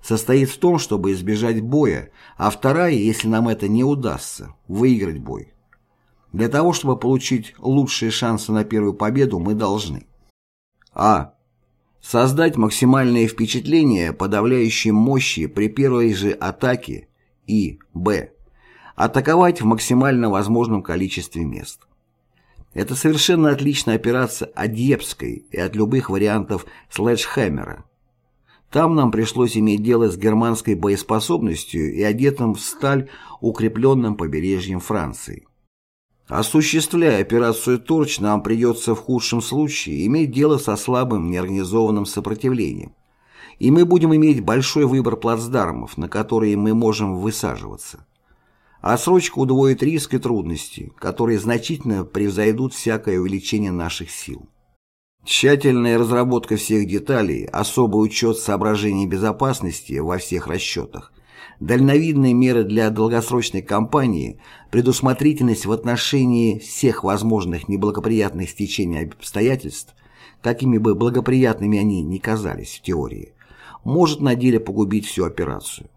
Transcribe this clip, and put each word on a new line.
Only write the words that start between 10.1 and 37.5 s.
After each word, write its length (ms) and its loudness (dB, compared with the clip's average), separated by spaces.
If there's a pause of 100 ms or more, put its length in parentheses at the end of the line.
а. 400 2 (680)
Создать 560 2
максимальное 720 4
впечатление 840 2
подавляющей 760 0
мощи 560 2
при 220 -2
первой 480 2
же 160 -2
атаке 760 -4 (380)
и, 320 0 (160)
б. 380 -2 (640)
Атаковать 640 2
в 40 -2
максимально 640 2
возможном 520 0
количестве 600 -4
мест. 380 -10 (920)
Это 220 -6
совершенно 540 4
отличная 460 0
операция 600 -2
от 160 -4
Дьепской 800 -4
и 60 -8
от 180 -4
любых 340 0
вариантов 560 -2 (240)
Следжхэммера. 960 -2 (880)
Там 240 2
нам 160 4
пришлось 460 0
иметь 260 2
дело 260 4
с 60 -4
германской 600 0
боеспособностью 1160 -2
и 100 -4
одетым 500 0
в 80 -6
сталь 480 -2 (320)
укрепленным 760 2
побережьем 640 -4
Франции. 640 -8 (840)
Осуществляя 880 2
операцию 600 2